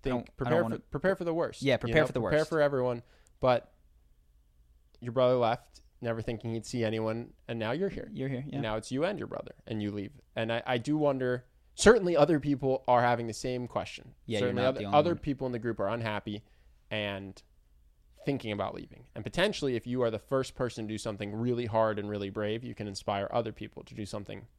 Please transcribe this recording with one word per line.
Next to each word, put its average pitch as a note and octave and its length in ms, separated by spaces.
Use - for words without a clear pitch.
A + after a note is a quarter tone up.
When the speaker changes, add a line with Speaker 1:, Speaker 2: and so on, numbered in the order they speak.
Speaker 1:
think - 40
Speaker 2:
I C3+ 40
don't, B2+ 80
I - 0
don't - 200
Speaker 1:
prepare D#3 260
Speaker 2:
wanna - 140
Speaker 1:
for, - 120
prepare F#3 260
for F3+ 100
the E3 100
worst, C#3 260
Speaker 2:
Yeah, C3 140
Speaker 1:
you - 20
Speaker 2:
prepare D#3+ 240
Speaker 1:
know? D3+ 60
Speaker 2:
for - 60
the B2+ 80
Speaker 1:
Prepare A2+ 180
Speaker 2:
worst. D3+ 100
Speaker 1:
for D#3 120
everyone. B2 420
But B2 300
your A#2+ 100
brother B2+ 240
left, A#2+ 460
never A#2 200
thinking A#2 320
he'd A2+ 120
see A#2+ 180
anyone, A2 500
and A#2 120
now A2 120
you're F3+ 180
here. - 240
Speaker 2:
You're C3+ 160
here, C3 180
yeah. - 80
Speaker 1:
And - 80
now A2 140
it's A2 140
you C3 120
and F#3+ 160
your - 80
brother, - 260
and G#2+ 140
you G#2 100
leave. G2+ 200
And A2+ 160
I, A#2 140
I B2+ 120
do D3 200
wonder, C3 480
certainly G3 400
other D3+ 240
people C3+ 480
are B2 140
having A#2+ 260
the A2 60
same B2 340
question. - 460
Speaker 2:
Yeah, A2 140
you're B2 80
Speaker 1:
Certainly B2 160
Speaker 2:
not C3 60
Speaker 1:
other, A#2 100
Speaker 2:
the G#2 60
only G2+ 120
Speaker 1:
other D3+ 140
Speaker 2:
one. E3 80
Speaker 1:
people C3+ 280
in B2 60
the A#2+ 60
group A2+ 200
are G2 100
unhappy G#2+ 540
and G2+ 500
thinking B2 260
about G2+ 240
leaving. - 280
And G#2+ 80
potentially, D3 520
if A2 100
you B2 180
are A2+ 80
the G#2+ 80
first - 360
person A#2 320
to G#2+ 60
do G#2+ 40
something G2+ 380
really A#2+ 300
hard A2 340
and G#2 100
really G2+ 200
brave, G#2+ 340
you A#2+ 120
can G#2+ 120
inspire G2+ 440
other A#2 200
people - 320
to - 120
do A2 100
something G#2 340